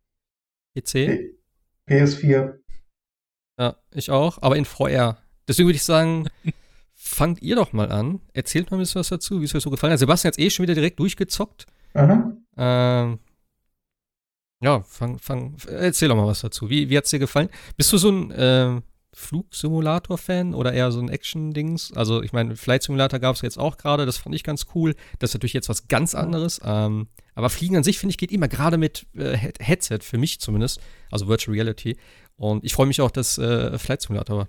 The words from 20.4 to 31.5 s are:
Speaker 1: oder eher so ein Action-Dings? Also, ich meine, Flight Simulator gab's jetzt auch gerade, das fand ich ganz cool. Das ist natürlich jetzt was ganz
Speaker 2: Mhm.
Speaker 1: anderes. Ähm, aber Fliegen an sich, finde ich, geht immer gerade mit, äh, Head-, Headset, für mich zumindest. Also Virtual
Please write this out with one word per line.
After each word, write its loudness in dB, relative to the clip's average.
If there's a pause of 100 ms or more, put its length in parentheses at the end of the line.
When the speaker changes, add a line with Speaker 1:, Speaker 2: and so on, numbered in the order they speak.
Speaker 1:
oder 0
eher 2
so -2
ein -4
Action-Dings? -6
Also, 0
ich -8
meine, -2
Flight 0
Simulator 0
gab's 0
jetzt -6
auch -2
gerade, 0
das -2
fand -8
ich -6
ganz -6
cool. 2 (240)
Das -2
ist -6
natürlich -4
jetzt -4
was -6
ganz 0
Speaker 2:
Mhm. -4
Speaker 1:
anderes. -2
Ähm, -2 (260)
aber 0
Fliegen -2
an 4
sich, 2
finde -4
ich, -6
geht -6
immer 0
gerade 0
mit, -2
äh, -4
Head-, -6
Headset, -2
für -8
mich -2
zumindest. -2 (300)
Also -4
Virtual 0